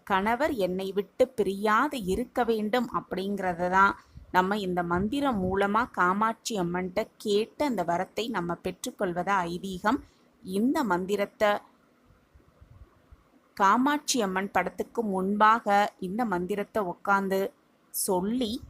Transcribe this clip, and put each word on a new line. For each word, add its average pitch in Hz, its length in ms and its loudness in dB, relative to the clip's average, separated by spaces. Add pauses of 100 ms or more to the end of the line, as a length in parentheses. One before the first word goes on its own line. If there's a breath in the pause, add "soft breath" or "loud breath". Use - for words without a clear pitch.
கணவர் 233 500 0
என்னை 190 380 -2
விட்டு 202 360 0
பிரியாது 214 760 0
இருக்க 233 400 -2
வேண்டும்" 220 500 0
அப்படிங்கிறத 185 760 -4
தான் 196 300 4 (320 loud breath)
நம்ம 196 260 2
இந்த 180 260 -2
மந்திரம் 208 600 0
மூலமா 202 480 0
காமாட்சி 202 680 0
அம்மன்ட்ட 180 480 -2 (100)
கேட்டு 220 480 0
அந்த 208 180 0
வரத்தை 185 460 -4
நம்ம 175 340 -4
பெற்றுக்கொள்வதா 185 760 -4
ஐதீகம். 180 580 -2 (460 soft breath)
இந்த 240 400 0
மந்திரத்தை 196 680 0 (2000)
காமாட்சி 254 680 2
அம்மன் 190 300 -2
படத்துக்கு 185 520 -4
முன்பாக 208 960 2
இந்த 202 260 -4
மந்திரத்தை 202 580 -2
உக்காந்து 190 680 0 (380)
சொல்லி, 214 800 -2